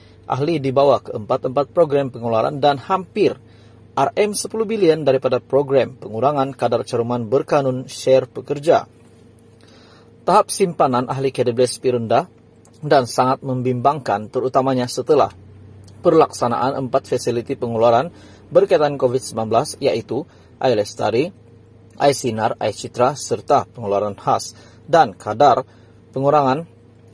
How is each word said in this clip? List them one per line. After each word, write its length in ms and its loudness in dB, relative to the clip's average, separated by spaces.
ahli 320 -2
di 80 -4
bawah 320 4
keempat-empat 720 -4
program 400 0
pengeluaran 480 -2
dan 160 2
hampir 560 -2
R 160 0
M 240 -2
sepuluh 320 -6
bilion 320 2
daripada 400 0
program 560 0
pengurangan 560 -2
kadar 320 -2
caruman 400 -4
berkanun 640 0
share 400 2
pekerja. 560 0
Tahap 320 2
simpanan 560 0
ahli 240 -4
K 80 0
W 240 -2
S 160 -4
P 80 -2
rendah 400 0
dan 240 2
sangat 320 0
membimbangkan, 880 -2
terutamanya 560 0
setelah 480 0
pelaksanaan 720 2
empat 320 -2
fasiliti 480 -4
pengeluaran 560 2
berkaitan 480 2
covid 160 2
sembilan 320 -6
belas, 200 2
iaitu 400 -2
Air 160 0
Lestari, 480 -2
Air 160 4
Sinar, 460 -4
Air 160 -4
Citra, 400 -2
serta 560 -2
pengeluaran 480 -4
khas 320 -2
dan 320 2
kadar 480 2
pengurangan 560 0